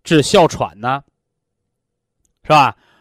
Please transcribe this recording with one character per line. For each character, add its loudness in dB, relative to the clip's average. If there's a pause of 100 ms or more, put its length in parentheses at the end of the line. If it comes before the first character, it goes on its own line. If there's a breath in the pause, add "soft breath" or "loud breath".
治 0
哮 2
喘 -8
呢， -8 (1400)
是 -14
吧？ 2 (240)